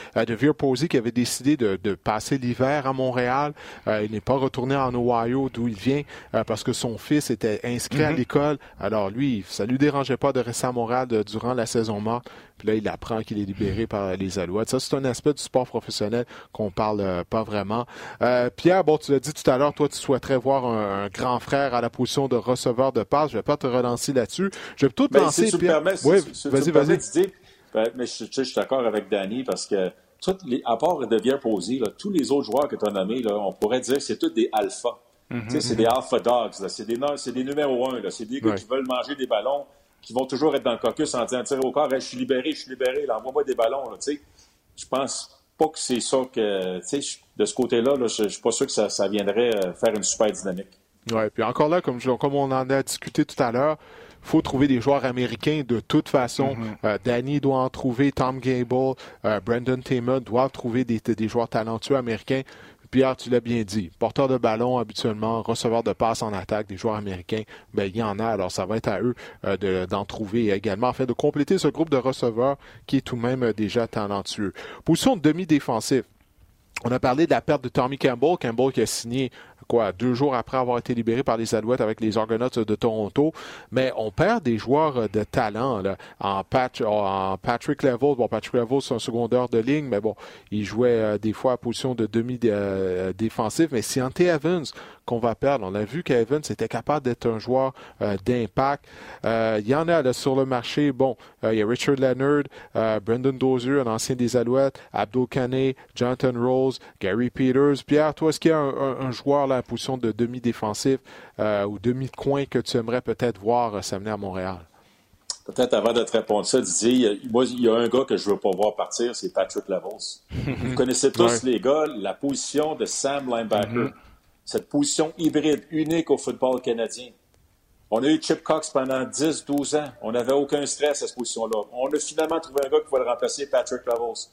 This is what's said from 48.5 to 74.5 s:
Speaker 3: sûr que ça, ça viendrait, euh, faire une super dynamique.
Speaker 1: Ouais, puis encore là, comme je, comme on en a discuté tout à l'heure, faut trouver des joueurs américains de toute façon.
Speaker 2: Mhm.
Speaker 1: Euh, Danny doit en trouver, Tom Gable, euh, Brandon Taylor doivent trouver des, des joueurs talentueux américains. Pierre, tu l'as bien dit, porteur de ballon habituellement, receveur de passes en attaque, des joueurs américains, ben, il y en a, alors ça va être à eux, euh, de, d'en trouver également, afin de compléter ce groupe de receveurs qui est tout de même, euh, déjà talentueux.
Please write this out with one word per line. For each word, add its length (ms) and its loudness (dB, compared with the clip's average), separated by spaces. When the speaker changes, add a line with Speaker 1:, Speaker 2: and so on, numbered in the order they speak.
Speaker 3:
sûr 160 0
que 60 -6
ça, 160 0
ça 200 -2
viendrait, 460 2
euh, 200 0
faire 200 0
une 80 -4
super 300 0
dynamique. 340 -8
Speaker 1:
Ouais, 180 0
puis 140 -4
encore 240 2
là, 120 2
comme 200 -4
je, 100 0
comme 240 0
on 160 0
en 200 -2
a 120 2
discuté 420 -4
tout 180 -4
à 100 2
l'heure, 240 2
faut 160 2
trouver 280 2
des 120 2
joueurs 240 2
américains 600 -2
de 140 0
toute 280 0
façon. 480 0
Speaker 2:
Mhm. 280 -8
Speaker 1:
Euh, 200 2
Danny 360 0
doit 180 2
en 120 2
trouver, 420 2
Tom 260 0
Gable, 560 0
euh, 160 0
Brandon 400 0
Taylor 400 0
doivent 320 0
trouver 320 -2
des, 160 0
des 280 -2
joueurs 200 0
talentueux 480 -2
américains. 460 -2
Pierre, 240 4
tu 140 -12
l'as 100 4
bien 220 -2
dit, 360 -4
porteur 300 2
de 80 2
ballon 420 0
habituellement, 640 -2
receveur 400 0
de 100 0
passes 300 0
en 100 -4
attaque, 360 -4
des 80 -10
joueurs 180 -2
américains, 480 -6
ben, 180 0
il 40 -10
y 80 0
en 160 -2
a, 60 -2
alors 260 0
ça 140 -4
va 100 -2
être 120 -6
à 120 0
eux, 140 0
euh, 120 0
de, 300 0
d'en 180 -2
trouver 460 -2
également, 380 0
afin 180 -2
de 60 0
compléter 460 0
ce 100 0
groupe 220 0
de 60 4
receveurs 600 0
qui 120 2
est 20 0
tout 160 -6
de 60 -6
même, 200 0
euh, 100 2
déjà 360 0
talentueux. 640 -4